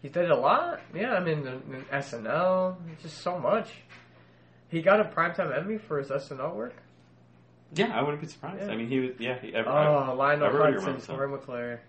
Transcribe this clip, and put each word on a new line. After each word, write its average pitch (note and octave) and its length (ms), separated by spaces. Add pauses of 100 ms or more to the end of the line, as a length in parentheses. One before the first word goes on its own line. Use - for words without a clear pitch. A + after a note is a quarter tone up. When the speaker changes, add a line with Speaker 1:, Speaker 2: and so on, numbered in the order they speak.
Speaker 1:
he C#3+ 60
did E3+ 240
a C#3+ 40
lot. B3 440 (160)
Yeah, A3+ 180
I F#3 60
mean, D#3+ 200
in, C3+ 80 (280)
in C3 160
S C#3 220
N A2+ 120
L, F#3 520 (240)
just D#3+ 160
so F3+ 200
much. E3+ 320 (1000)
He E3 120
got G3 200
a - 20
Primetime E3+ 540
Emmy G3+ 200
for D#3 220
his C#3 100
S C#3 220
N C3+ 80
L D#3+ 160
work. A#3+ 200 (1000)
Speaker 2:
Yeah, G#3 200
I B2 60
wouldn't D3 200
be - 60
surprised. F#3+ 380
Speaker 1:
Yeah. G3+ 60
Speaker 2:
I A2 60
mean, A#2 100
he C3 120
was, B2+ 100 (100)
yeah, A#2+ 200
he, - 140
ev-, A2 140
Speaker 1:
Oh, C#3+ 440
Speaker 2:
ev-, B2+ 60
Speaker 1:
Lionel C#3+ 300
Speaker 2:
everybody F#3+ 260
Speaker 1:
Hudson, F#3+ 120
Speaker 2:
remembers C3 240
him. C3+ 80
Speaker 1:
Troy C#3 100
McClure. A#2+ 600